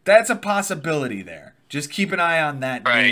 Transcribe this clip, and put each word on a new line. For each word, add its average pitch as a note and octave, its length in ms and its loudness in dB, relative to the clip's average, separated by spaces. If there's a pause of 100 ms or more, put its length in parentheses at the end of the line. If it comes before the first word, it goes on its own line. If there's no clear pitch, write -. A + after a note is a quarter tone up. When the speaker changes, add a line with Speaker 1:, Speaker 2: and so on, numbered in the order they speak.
Speaker 1:
that's A3 240 4
a A#3 60 0
possibility D#3 840 -4
there. E2+ 340 -18 (140)
Just D3 200 -6
keep G3 220 -2
an F#3 80 -2
eye E3+ 200 2
on C#3+ 200 -2
that B2+ 280 -4
Speaker 2:
Right. A#2 140 4 (100)